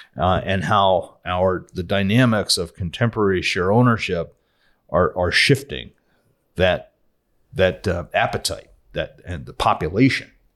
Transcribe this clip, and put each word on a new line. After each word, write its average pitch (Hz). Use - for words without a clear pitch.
uh, 90
and 95
how 95
our, 90
the 92
dynamics 101
of 85
contemporary 98
share 92
ownership 110
are, 87
are 90
shifting -
that, 90
that, 92
uh, 85
appetite, -
that, -
and 76
the 67
population. 104